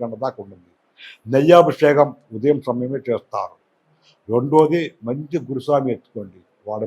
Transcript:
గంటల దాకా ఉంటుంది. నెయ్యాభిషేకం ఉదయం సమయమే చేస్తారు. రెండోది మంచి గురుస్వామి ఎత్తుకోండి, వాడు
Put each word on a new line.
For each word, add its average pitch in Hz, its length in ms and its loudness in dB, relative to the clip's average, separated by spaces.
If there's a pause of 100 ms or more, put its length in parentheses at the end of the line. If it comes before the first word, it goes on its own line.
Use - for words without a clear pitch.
గంటల 113 220 -12
దాకా 123 180 -10
ఉంటుంది. 92 260 -20 (640)
నెయ్యాభిషేకం 147 760 6 (280)
ఉదయం 139 220 0 (100)
సమయమే 123 400 -6
చేస్తారు. 101 460 -6 (760)
రెండోది 151 480 2 (280)
మంచి 147 280 -8 (120)
గురుస్వామి 135 460 -2
ఎత్తుకోండి, 95 440 -18 (280)
వాడు 107 200 -8